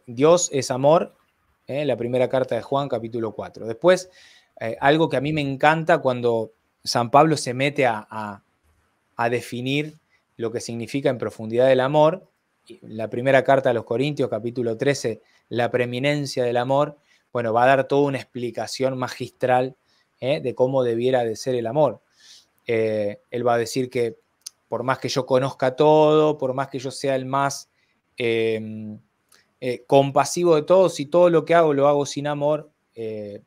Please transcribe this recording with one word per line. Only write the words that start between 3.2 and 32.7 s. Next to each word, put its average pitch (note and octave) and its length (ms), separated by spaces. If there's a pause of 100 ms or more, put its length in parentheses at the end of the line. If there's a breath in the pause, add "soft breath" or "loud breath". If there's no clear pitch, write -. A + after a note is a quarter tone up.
cuatro. G2+ 340
Después, F3 420 (500 soft breath)
eh, A2+ 220
algo D3+ 280
que C3+ 80
a B2+ 40
mí D3+ 120
me D3+ 80
encanta D3+ 580
cuando A#2+ 540 (300)
San A#2+ 280
Pablo D3+ 260
se B2 160
mete C#3 320
a, G#2+ 240
a, G#2+ 340 (720)
a A#2+ 140
definir B2+ 640 (440)
lo A2+ 140
que A#2 80
significa A#2+ 500
en B2 100
profundidad A2+ 520
el B2+ 100
amor, D3+ 460 (540)
la A2 280
primera B2+ 340
carta C3+ 260
a A#2+ 40
los A2 120
Corintios, C3+ 440
capítulo A#2 460
trece, C3 460 (280 soft breath)
la A#2 200
preeminencia B2+ 720
del A#2+ 140
amor, C3+ 400 (340)
bueno, A#2+ 220
va A#2+ 100
a C3 40
dar C3+ 200
toda C#3+ 200
una C3+ 100
explicación A#2+ 800
magistral, B2+ 800 (440)
¿eh? C3+ 220
de B2 140
cómo C3 280
debiera A#2+ 400
de A2+ 120
ser B2+ 200
el A2+ 120
amor. B2+ 340 (640 soft breath)
Eh, G#2+ 640
él A#2+ 180
va A#2+ 60
a A#2 40
decir B2+ 320
que A#2 280 (500)
por A#2 160
más C3 160
que C#3 80
yo B2+ 180
conozca C3 520
todo, D3+ 600
por C3 160
más C3+ 140
que C3+ 120
yo B2+ 120
sea C3+ 240
el C3 100
más, C#3 440 (480)
eh, A2 800 (640 soft breath)
eh, B2 260
compasivo C#3 680
de D3+ 80
todos, F3+ 320
si C#3+ 100
todo F3 240
lo D#3+ 160
que E3 100
hago D#3+ 180
lo C#3 140
hago C#3+ 180
sin C#3+ 220
amor, D3 420 (240)